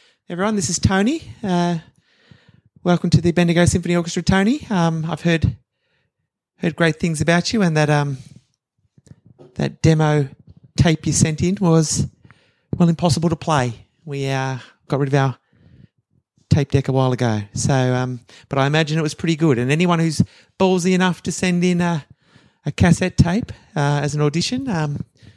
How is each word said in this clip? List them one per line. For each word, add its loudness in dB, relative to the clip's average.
everyone, -2
this -4
is -4
Tony. 0
Uh, 0
welcome 2
to 4
the 0
Bendigo 2
Symphony 0
Orchestra, -4
Tony. 0
Um, 0
I've -8
heard, 0
heard -4
great 0
things -2
about 0
you, 0
and 0
that, 2
um, -2
that -6
demo 2
tape 2
you -2
sent 0
in 0
was, 2
well, 4
impossible 2
to -2
play. -2
We, -6
uh, -4
got -2
rid 0
of -4
our 2
tape 2
deck 0
a -2
while 2
ago. 0
So, -2
um, -2
but -2
I 2
imagine 0
it -2
was -4
pretty -2
good. 2
And 0
anyone 2
who's 0
ballsy 2
enough 0
to -6
send -2
in 0
a, -2
a -4
cassette 2
tape, 0
uh, 0
as -4
an -2
audition, -2
um, -4